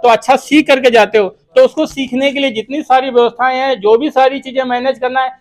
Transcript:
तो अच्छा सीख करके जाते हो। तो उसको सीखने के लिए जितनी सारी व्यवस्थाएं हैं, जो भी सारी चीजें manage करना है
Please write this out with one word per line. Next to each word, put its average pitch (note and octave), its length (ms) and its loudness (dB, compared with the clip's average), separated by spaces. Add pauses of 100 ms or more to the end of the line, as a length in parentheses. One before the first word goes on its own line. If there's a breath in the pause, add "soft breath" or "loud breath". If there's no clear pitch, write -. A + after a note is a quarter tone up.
तो B3 60 4
अच्छा - 260 2
सीख D4+ 320 0
करके C4 240 2
जाते G#3+ 260 2
हो। G3+ 100 2
तो - 380 0
उसको D#4 200 -4
सीखने C4+ 460 -4
के C4+ 80 -6
लिए C4+ 120 -2
जितनी A3 300 -8
सारी C4 280 0
व्यवस्थाएं A#3+ 480 0
हैं, C4 220 -4
जो G#3+ 180 2
भी C#4+ 120 -2
सारी C4 300 0
चीजें C4 240 -6
manage B3 360 -4
करना B3+ 220 -4
है C4 200 -4